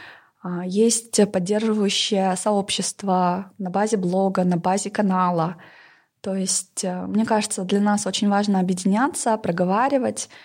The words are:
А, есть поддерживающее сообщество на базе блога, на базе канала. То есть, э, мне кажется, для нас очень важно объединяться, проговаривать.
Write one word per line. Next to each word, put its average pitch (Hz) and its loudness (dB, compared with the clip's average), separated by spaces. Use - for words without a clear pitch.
А, 180 -6
есть 214 2
поддерживающее 202 0
сообщество 190 -2
на 185 -6
базе 208 0
блога, 185 2
на 180 2
базе 185 0
канала. 185 0
То 190 -6
есть, - -4
э, 180 -6
мне 208 0
кажется, 214 0
для 202 2
нас 208 2
очень 202 0
важно 202 2
объединяться, 202 0
проговаривать. 214 0